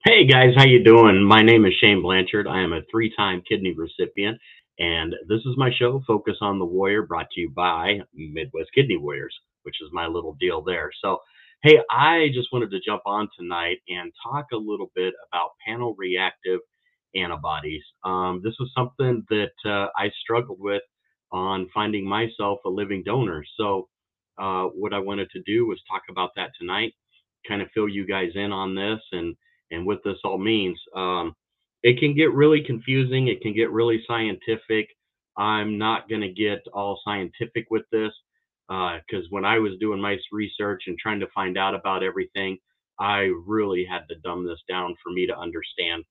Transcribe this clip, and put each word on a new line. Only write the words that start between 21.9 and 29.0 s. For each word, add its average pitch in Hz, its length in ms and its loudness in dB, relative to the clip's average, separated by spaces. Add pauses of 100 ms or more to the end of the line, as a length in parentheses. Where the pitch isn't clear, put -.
myself 104 600 -2
a - 20 -4
living 98 380 -6
donor. 101 360 -2 (140)
So, 101 320 -2 (500)
uh, 95 260 -4
what 98 280 -6
I 101 60 -2
wanted 98 320 -6
to 92 160 -14
do 113 200 0
was 95 140 -6 (100)
talk 95 200 -8
about 92 260 -6
that 87 140 -8 (100)
tonight, 98 320 -4 (560)
kind 104 140 -4
of - 100 -8
fill 107 160 0
you 98 180 -6
guys 92 280 -4
in 101 180 -4
on 95 220 -6
this 104 260 -4 (120)